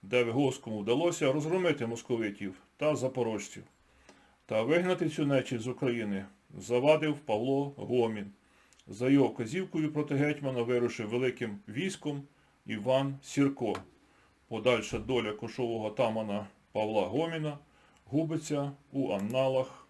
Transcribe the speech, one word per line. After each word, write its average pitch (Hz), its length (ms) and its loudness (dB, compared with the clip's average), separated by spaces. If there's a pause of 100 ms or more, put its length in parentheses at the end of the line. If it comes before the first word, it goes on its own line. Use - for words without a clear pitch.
де 120 220 2
Виговському 117 560 0
вдалося 139 520 2
розгромити 151 540 0
московитів 110 680 -4 (220)
та 151 180 2
запорожців. 113 680 -4 (800)
Та 110 160 2
вигнати 175 480 2
цю 151 160 -2
нечість 131 380 2
з 120 40 -4
України 113 580 -2 (300)
завадив 143 640 2
Павло 135 580 0
Гомін. 110 540 0 (560)
За 113 220 -2
його 139 180 8
вказівкою 151 680 -2
проти 151 220 -2
гетьмана 139 460 0
вирушив 120 480 0
великим 120 580 -2
військом 143 560 -6 (420)
Іван 131 560 0
Сірко. 139 540 0 (720)
Подальша 113 520 0
доля 110 340 0
кошового 113 540 -4
атамана 107 600 0 (240)
Павла 107 340 2
Гоміна 151 520 -2 (480)
губиться 147 680 -2 (200)
у 139 200 -2
анналах 127 800 0